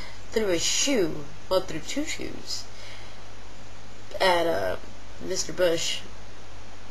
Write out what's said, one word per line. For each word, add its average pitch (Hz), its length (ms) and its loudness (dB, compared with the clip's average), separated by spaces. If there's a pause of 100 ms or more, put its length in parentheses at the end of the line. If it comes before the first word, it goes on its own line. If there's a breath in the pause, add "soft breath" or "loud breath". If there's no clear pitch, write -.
(320 loud breath)
threw 214 200 2
a 165 80 4
shoe, 170 640 2 (240)
well, 185 100 4
threw 160 220 0
two 294 240 0
shoes - 580 -2 (1600 loud breath)
at, 175 260 6
uh, 95 300 2 (440)
Mister 175 300 0
Bush. 165 480 2 (920)